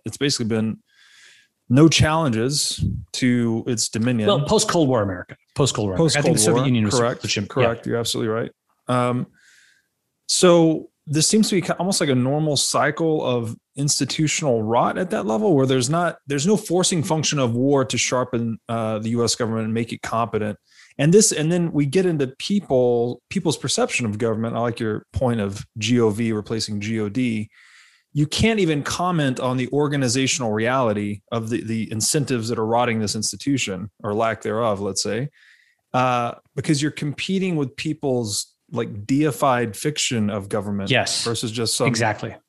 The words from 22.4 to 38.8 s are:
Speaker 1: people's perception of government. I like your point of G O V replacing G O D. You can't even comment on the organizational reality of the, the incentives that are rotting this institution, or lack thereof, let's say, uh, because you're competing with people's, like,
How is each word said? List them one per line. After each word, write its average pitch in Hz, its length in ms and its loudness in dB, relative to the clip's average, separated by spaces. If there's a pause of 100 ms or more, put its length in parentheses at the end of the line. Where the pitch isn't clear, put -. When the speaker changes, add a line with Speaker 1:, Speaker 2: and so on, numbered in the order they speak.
Speaker 1:
people's 165 280 -2
perception 147 480 -2
of 107 120 -4
government. 113 380 -2
I 113 40 -2
like 117 200 -2
your 107 340 -4
point 120 260 0
of 101 260 -6 (120)
G 113 220 2
O 113 100 6
V 113 240 0
replacing 107 480 -4
G 110 180 -4
O 104 80 -2
D. 110 420 -2 (640)
You 147 120 0
can't 214 340 2
even 160 220 2
comment 156 580 -2
on 127 180 0
the 123 140 -2
organizational 135 800 0
reality 107 720 0 (100)
of 113 180 -4
the, 117 140 -2
the 113 280 -6
incentives 117 580 -2
that 117 80 -2
are 110 80 -2
rotting 117 340 2
this 107 160 -2
institution, 107 760 -4 (120)
or 104 120 -4
lack 113 260 0
thereof, 107 400 -2
let's 98 220 -4
say, 113 260 -4 (640)
uh, 123 380 0 (240)
because 139 260 0
you're 151 80 -2
competing 175 680 -4
with 139 180 -4
people's, 127 800 -4 (160)
like, 117 340 -6